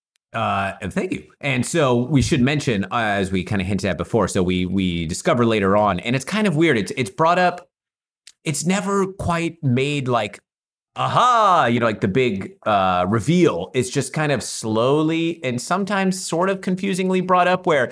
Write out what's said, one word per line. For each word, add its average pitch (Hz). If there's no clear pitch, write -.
Uh, 101
and 95
thank 208
you. -
And 127
so 127
we 135
should 123
mention, 135
uh, 120
as 101
we 92
kinda 101
hinted 95
at 82
before, 92
so 95
we, 90
we 90
discover 117
later 104
on, 101
and 120
it's 131
kind 214
of 180
weird. 156
It's, 101
it's 131
brought 165
up, 180
it's 147
never 196
quite 170
made, 135
like, 110
aha, 190
you 120
know, 117
like, 110
the -
big, 101
uh, 92
reveal. 113
It's 127
just -
kind 151
of 127
slowly 151
and 127
sometimes 190
sort 180
of 190
confusingly 185
brought 180
up 185
where 143